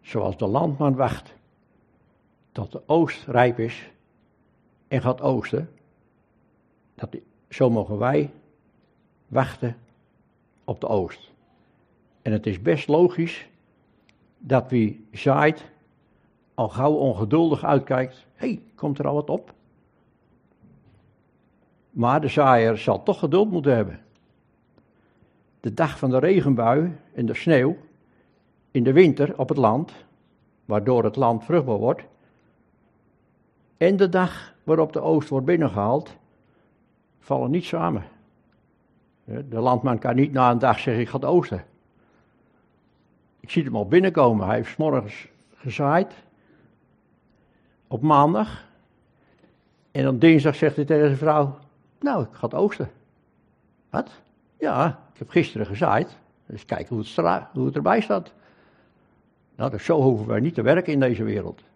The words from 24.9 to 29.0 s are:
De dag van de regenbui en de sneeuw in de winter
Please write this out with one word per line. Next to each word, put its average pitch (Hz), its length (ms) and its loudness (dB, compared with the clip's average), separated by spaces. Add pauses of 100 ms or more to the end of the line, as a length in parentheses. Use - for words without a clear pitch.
De - 140 -6
dag 156 240 -2
van 135 120 -2
de 127 80 2
regenbui 143 800 2 (160)
en 120 140 -4
de 113 80 -4
sneeuw 156 420 2 (920)
in 123 140 0
de 131 80 2
winter 143 460 4